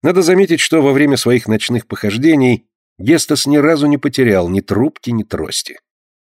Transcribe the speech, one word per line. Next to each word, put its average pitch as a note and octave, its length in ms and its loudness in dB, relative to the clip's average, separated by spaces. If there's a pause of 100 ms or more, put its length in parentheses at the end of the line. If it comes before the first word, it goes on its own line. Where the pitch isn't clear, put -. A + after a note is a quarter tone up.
Надо F3 200 2
заметить, F3 400 2
что D#3+ 200 0
во C#3 120 2
время C#3 240 2
своих A#2+ 300 0
ночных A2 400 -4
похождений B2 800 0 (300)
Гестас D3 500 0
ни C#3+ 100 2
разу D3 300 2
не D3 100 2
потерял A#2 520 0
ни F#2+ 120 -2
трубки, A#2+ 480 -4
ни A2+ 140 -4
трости. - 560 -10 (460)